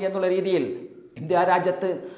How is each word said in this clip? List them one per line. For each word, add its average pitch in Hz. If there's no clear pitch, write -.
എന്നുള്ള 190
രീതിയിൽ 185
ഇന്ത്യ 170
രാജ്യത്ത് 180